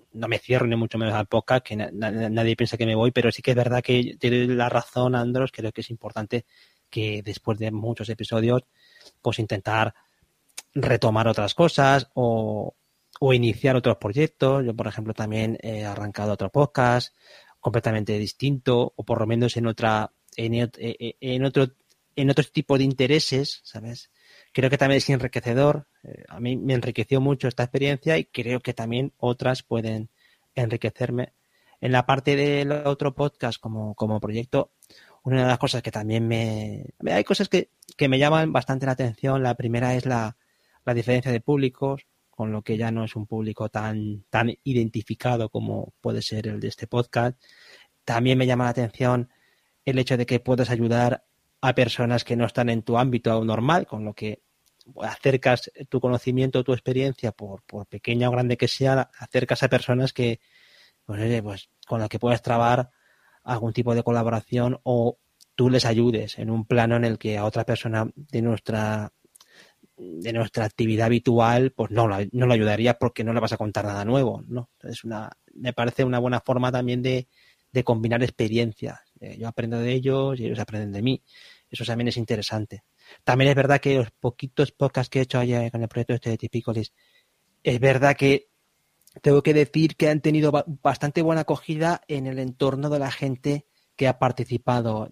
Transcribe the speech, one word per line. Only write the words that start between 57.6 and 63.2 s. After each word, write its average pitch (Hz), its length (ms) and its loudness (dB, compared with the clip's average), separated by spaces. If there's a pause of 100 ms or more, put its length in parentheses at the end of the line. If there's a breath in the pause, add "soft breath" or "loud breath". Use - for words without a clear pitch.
por 104 240 -12
pequeña 120 440 -2
o - 20 0
grande 123 260 0
que 120 100 2
sea, 131 520 0
acercas 123 420 -2
a 131 80 2
personas 127 420 0
que, 117 280 -2 (680 soft breath)
pues, 104 160 -6
oye, 113 220 0
pues, 101 260 -12 (180)
con 117 120 -4
las 107 100 -4
que - 80 -6
puedas - 240 2
trabar 120 480 2 (540 soft breath)